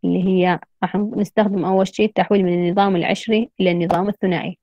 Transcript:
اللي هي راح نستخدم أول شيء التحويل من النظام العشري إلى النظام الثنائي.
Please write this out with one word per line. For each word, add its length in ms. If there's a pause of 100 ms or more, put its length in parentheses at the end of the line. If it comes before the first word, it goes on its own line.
اللي 200
هي 360 (240)
راح 120
نستخدم 680
أول 220
شيء 180
التحويل 400
من 80
النظام 420
العشري 640
إلى 120
النظام 380
الثنائي. 540